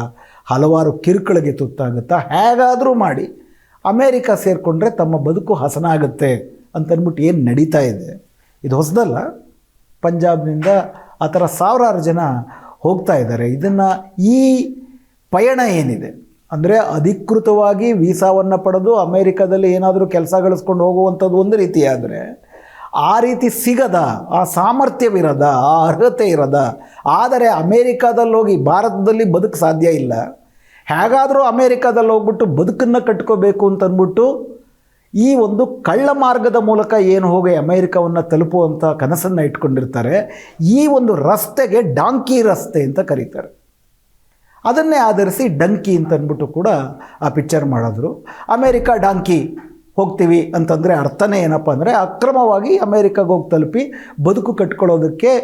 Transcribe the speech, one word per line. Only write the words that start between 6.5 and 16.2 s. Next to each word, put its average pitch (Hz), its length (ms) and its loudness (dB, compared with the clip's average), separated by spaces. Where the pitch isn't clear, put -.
ಅಂತನ್ಬಿಟ್ಟು 165 480 -2
ಏನು 156 280 2
ನಡೀತಾ 151 280 2
ಇದೆ, 113 460 -4
ಇದು 131 120 -2
ಹೊಸದಲ್ಲ. 156 420 0
ಪಂಜಾಬ್ನಿಂದ 160 640 0
ಆ 160 60 -2
ಥರ 175 180 0
ಸಾವಿರಾರು 208 540 0
ಜನ 165 200 -2
ಹೋಗ್ತಾ 180 360 0
ಇದ್ದಾರೆ. 120 340 -2
ಇದನ್ನು, 190 720 -2
ಈ 254 420 4
ಪಯಣ 247 360 2
ಏನಿದೆ 131 600 -4